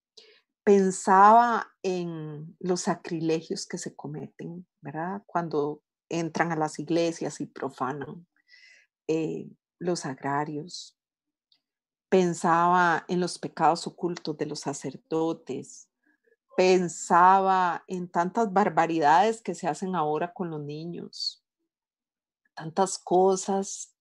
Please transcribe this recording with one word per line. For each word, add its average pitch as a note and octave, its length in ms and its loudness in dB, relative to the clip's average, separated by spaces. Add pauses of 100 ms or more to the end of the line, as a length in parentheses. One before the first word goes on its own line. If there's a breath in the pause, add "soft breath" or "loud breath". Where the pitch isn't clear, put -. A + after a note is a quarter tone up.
(640 soft breath)
pensaba G3+ 1080 6 (140)
en E3 800 -6
los F3+ 220 -2
sacrilegios E3 840 -4
que F3+ 100 -10
se - 160 -12
cometen, E3+ 720 -14 (140)
¿verdad? D#3+ 460 -8
Cuando D3+ 560 -4 (260)
entran E3 460 -4
a - 20 -2
las D#3 240 -4
iglesias E3 640 -4
y - 60 -8
profanan, C#3 800 -10 (840 soft breath)
eh, D#3+ 400 -4 (300)
los F3 200 -2
sagrarios. D3 960 -6 (1080)
Pensaba F3 1040 2
en F3+ 100 0
los F3 180 -4
pecados D#3+ 480 0
ocultos - 520 -8
de D3 80 -4
los D3+ 160 -10
sacerdotes. C#3+ 1300 -6 (640)
Pensaba F#3 1300 4
en F3+ 220 -8
tantas F3+ 460 0
barbaridades E3 880 4
que F3 140 -6
se F3+ 120 -6
hacen F#3 260 -4
ahora D#3 400 -2
con F3 160 -6
los D3+ 120 -8
niños. D#3 800 -10 (1120)
Tantas E3+ 420 -2
cosas, F#3+ 1040 0